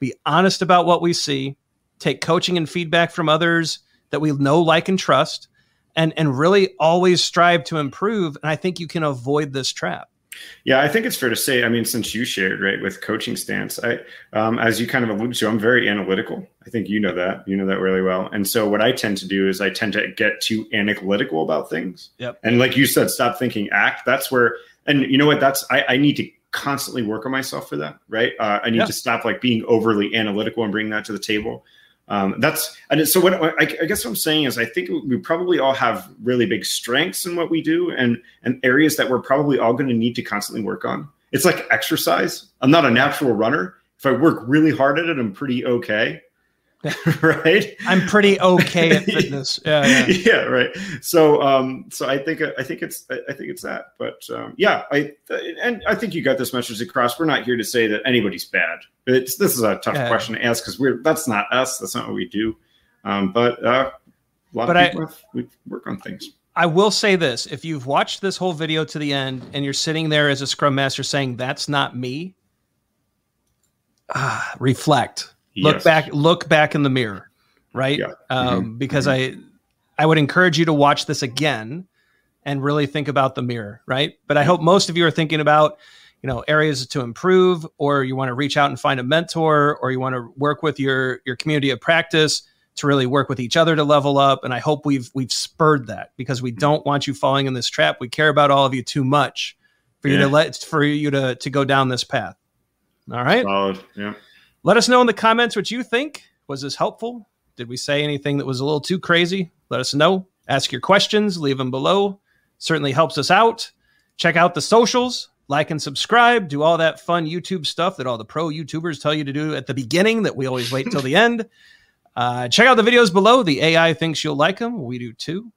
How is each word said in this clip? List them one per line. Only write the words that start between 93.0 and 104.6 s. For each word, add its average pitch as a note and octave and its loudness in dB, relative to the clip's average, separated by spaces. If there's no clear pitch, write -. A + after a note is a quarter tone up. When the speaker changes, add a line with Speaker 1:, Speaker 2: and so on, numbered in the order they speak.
Speaker 1:
work C3+ 0
with C3 -4
each A#2+ -6
other E3 4
to D3+ 0
level C#3+ 4
up. C#3 4
And B2 -4
I A#2+ -4
hope D3 -2
we've, C3+ -2
we've C3 -6
spurred D3 0
that G2+ -14
because B2+ -6
we B2+ -4
Speaker 2:
Mm-hmm. A2 -12
Speaker 1:
don't D3 2
want C#3+ 0
you C#3+ -4
falling C#3 0
in C3+ -4
this B2 -6
trap. D3+ 0
We B2 -8
care D#3 2
about D3 4
all C#3 4
of B2+ 0
you B2+ -4
too C#3+ -4
much C3+ -2
for C#3+ -4
you C#3 2
to C#3+ 4
Speaker 2:
Yeah. C#3 4
Speaker 1:
let, D3+ 2
for - -2
you D3 0
to, C3+ 0
to - -8
go C#3 0
down C3+ 2
this B2 -4
path. G#2 -6
All B2 -4
right. F#3+ 2
Speaker 2:
Solid. G2 0
Yeah. G#2 -10